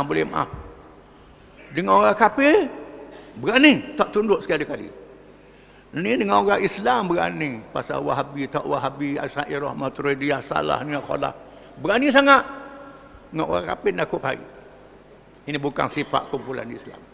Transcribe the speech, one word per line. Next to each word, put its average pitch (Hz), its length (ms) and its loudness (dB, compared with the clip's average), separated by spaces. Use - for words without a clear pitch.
boleh 156 160 0
maaf. 151 240 -2
Dengan 190 240 6
orang 208 160 6
kafir, 277 560 6
berani, 233 640 4
tak - 160 0
tunduk 208 240 2
sekali-kali. - 480 -4
Ni 202 160 0
dengan 202 240 4
orang 202 240 4
Islam 208 480 0
berani. 165 480 -2
Pasal 139 240 -4
Wahabi, 139 480 -4
tak 147 160 -4
Wahabi, 143 560 -4
Asyairah, 139 560 -6
Maturidiyah, 139 640 -2
salah, 151 480 0
ni, 147 80 -4
khalaf. 139 400 -4
Berani 226 240 2
sangat. 277 400 6
Dengan 160 240 -4
orang 175 160 -2
kafir, 202 240 -2
nak 175 160 -2
kupai. - 320 -4
Ini 147 160 -6
bukan 143 320 -2
sifat - 400 -2
kumpulan 120 400 -8
Islam. - 300 -16